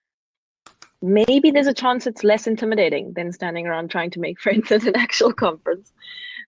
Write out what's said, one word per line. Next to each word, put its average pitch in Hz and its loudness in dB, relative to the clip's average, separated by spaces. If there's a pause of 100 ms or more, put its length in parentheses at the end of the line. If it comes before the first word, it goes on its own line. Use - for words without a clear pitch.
(1000)
maybe 226 4
there's 285 4
a 277 2
chance 247 -2
it's 226 -8
less 208 4
intimidating 214 -2
than 175 -8
standing 170 -8
around 165 -6
trying 175 -4
to 175 -10
make 170 -8
<laughs> - -6
friends 214 0
at 220 4
an 190 0
actual 233 2
conference. 175 -4 (560)